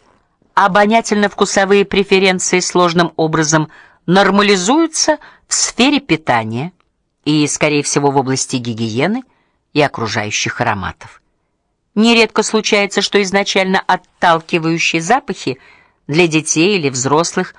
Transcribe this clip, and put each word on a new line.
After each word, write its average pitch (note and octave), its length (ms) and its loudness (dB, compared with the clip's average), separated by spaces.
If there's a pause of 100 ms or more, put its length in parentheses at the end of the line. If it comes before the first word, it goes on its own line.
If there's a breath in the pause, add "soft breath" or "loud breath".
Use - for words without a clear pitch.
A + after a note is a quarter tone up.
(560)
обонятельно-вкусовые G3+ 1300 2
преференции F#3+ 800 0
сложным F3 560 0
образом D#3 520 0 (360 loud breath)
нормализуются G3+ 1120 2 (280 loud breath)
в - 60 -6
сфере - 460 0
питания B2+ 720 -4 (540)
и, D3+ 220 2
скорее D3+ 360 0
всего, C#3+ 260 0
в C#3 80 0
области C3 380 -2
гигиены A#2+ 680 -4 (500)
и C#3+ 80 0
окружающих A2+ 800 -4
ароматов. G#2 600 -6 (720)
Нередко A3+ 480 2
случается, G#3 600 0
что G3+ 200 0
изначально F#3+ 580 0
отталкивающие E3 1200 -2
запахи F#3+ 580 -4 (480 soft breath)
для D#3+ 200 2
детей D#3+ 520 0
или C#3+ 100 -2
взрослых – C#3+ 680 -2